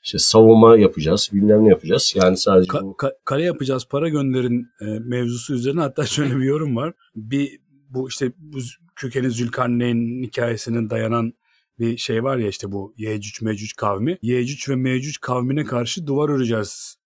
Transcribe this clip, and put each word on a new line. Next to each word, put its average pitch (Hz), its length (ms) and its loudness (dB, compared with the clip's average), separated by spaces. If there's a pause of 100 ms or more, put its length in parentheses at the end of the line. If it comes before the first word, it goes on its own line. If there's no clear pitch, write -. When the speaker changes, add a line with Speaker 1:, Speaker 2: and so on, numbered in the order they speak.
Speaker 1:
İşte - 160 -8
savunma 113 580 10
yapacağız, 92 560 2
bilmem 107 320 6
ne 107 40 8
yapacağız. 92 460 2
Yani 107 220 4
sadece 92 320 4
Speaker 2:
Ka-, 95 140 -4
Speaker 1:
bu 98 80 -10
Speaker 2:
ka-, 135 220 -4 (120)
kale 143 180 -2
yapacağız, 135 460 -4
para 156 200 -2
gönderin, 127 580 -2 (140)
e, 104 40 -10
mevzusu 120 680 -6
üzerine 135 280 -2
hatta 143 240 -2
<laughs> - 0 -
şöyle 139 320 -2
bir 131 60 -2
yorum 143 320 0
var. 151 180 -4 (220)
Bir, 131 440 -6 (300)
bu 131 200 -8
işte 127 280 -6
bu 151 200 -16
Z-, 120 180 -10 (200)
kökeni 127 340 -4
Zülkarneyn 120 960 -2
hikayesine 117 680 -4
dayanan 113 440 -2 (460)
bir 117 180 -2
şey 113 260 -4
var 135 140 -2
ya, 110 100 -2
işte 98 240 -8
bu 98 260 -10
Yecüc 107 480 -8
Mecüc 107 320 -6
kavmi. 110 440 -2
"Yecüc 123 500 -4
ve 135 40 -2
Mecüc 131 460 -4
kavmine 127 440 -2
karşı 123 420 -6
duvar 143 220 0
öreceğiz 113 680 -4 (100)